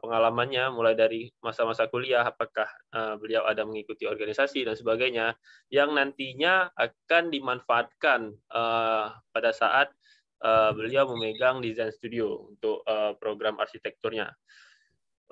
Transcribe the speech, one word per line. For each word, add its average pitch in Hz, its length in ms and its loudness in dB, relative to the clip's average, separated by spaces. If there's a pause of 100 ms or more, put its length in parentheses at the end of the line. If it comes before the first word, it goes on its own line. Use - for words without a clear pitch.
pengalamannya 120 720 2
mulai 113 240 4
dari 113 400 2
masa-masa 113 480 -2
kuliah, 123 400 0
apakah, 110 400 -4 (240)
eh, 110 240 -4
beliau 110 320 -2
ada 110 160 0
mengikuti 107 400 -10
organisasi 110 640 -2
dan 110 80 -4
sebagainya, 113 560 0 (400)
yang 143 240 2
nantinya 139 800 0
akan 165 560 0
dimanfaatkan, 123 1040 0
eh, 113 680 0 (260)
pada 113 240 0
saat, 131 400 2 (480)
eh, 110 320 6
beliau 127 320 0
memegang 123 560 0
Design 113 320 -4
Studio 110 560 -6
untuk, 107 320 -4
eh, 107 320 -2
program 107 480 -4
arsitekturnya. 110 640 -6 (1040)